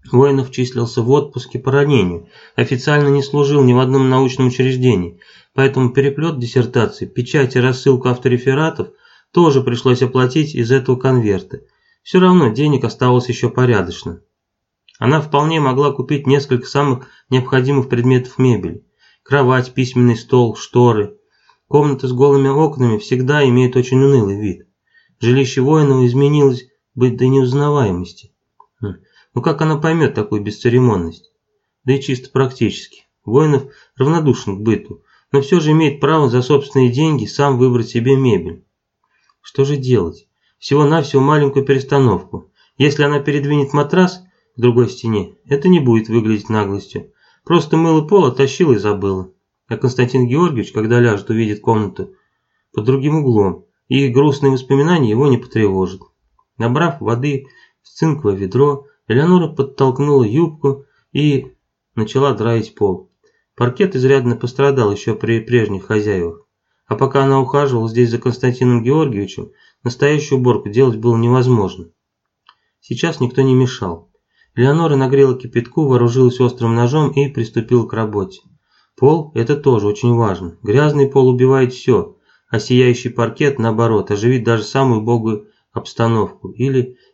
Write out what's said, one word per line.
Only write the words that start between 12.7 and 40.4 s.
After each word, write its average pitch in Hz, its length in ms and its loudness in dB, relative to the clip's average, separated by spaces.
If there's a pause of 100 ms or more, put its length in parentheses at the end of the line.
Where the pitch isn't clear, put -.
оставалось 123 440 0
еще 117 200 -4
порядочно. 95 720 -2 (800)
Она 143 220 2
вполне 156 380 -2
могла 139 320 0
купить 135 360 -6
несколько 131 400 0
самых 135 420 -2 (220)
необходимых 131 580 0
предметов 123 500 0
мебели. 92 460 0 (380)
Кровать, 127 500 0
письменный 123 440 0
стол, 117 380 0
шторы. 113 600 0 (500)
Комната 135 400 0
с 127 60 -4
голыми 139 360 4
окнами 135 500 0
всегда 131 500 0
имеет 123 260 2
очень 127 240 0
унылый 120 400 2
вид. 101 300 -8 (500)
Жилище 127 440 0
Воинова 139 440 2
изменилось 139 600 2 (280)
бы 123 160 2
до 123 160 0
неузнаваемости. 131 1080 0 (480)
Хм. 98 160 -8 (380)
Ну 123 80 -4
как 156 200 -2
она 156 140 0
поймет 160 380 -2
такую 107 280 -4
бесцеремонность? 104 920 -2 (520)
Да 131 100 0
и 135 60 -2
чисто 135 300 -8
практически. - 760 -4 (180)
Воинов 139 400 2 (320)
равнодушен 131 600 0
к - 20 -12
быту, 107 420 -4 (300)
но 139 80 2
все 165 200 0
же 151 120 0
имеет 156 280 0
право 151 280 2
за 120 120 2
собственные 135 500 0
деньги 139 360 -2
сам 143 320 -2
выбрать 123 300 2
себе 123 280 0
мебель. 98 480 -2 (760)
Что - 240 -4
же 143 120 -2
делать? 113 520 -2 (300)